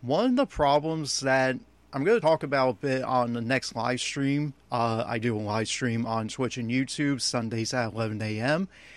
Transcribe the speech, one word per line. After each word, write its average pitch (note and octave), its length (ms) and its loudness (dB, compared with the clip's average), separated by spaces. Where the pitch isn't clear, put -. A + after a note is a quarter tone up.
One E3 300 2
of B3 60 4
the C4+ 100 4
problems D3+ 720 2
that C3 360 2
I'm C#3 120 -2
gonna A3 160 4
talk D#3 220 4
about C3+ 260 2
a B2+ 60 2
bit C3 280 -2
on A#2+ 320 0
the A#2 60 -2
next B2 360 -2
live A#2+ 240 -2
stream, C#3 540 -2
uh, A#2 340 0
I A#2 120 -4
do A2+ 180 0
a - 20 -2
live G#2+ 300 -2
stream A#2 380 -2
on A2+ 220 -2
Twitch A#2+ 280 -4
and A#2 140 -4
YouTube C3+ 500 -2
Sundays A2+ 520 -2
at A#2 200 -2
eleven A2 280 -4
A G#2+ 200 -4
M, D#3 280 0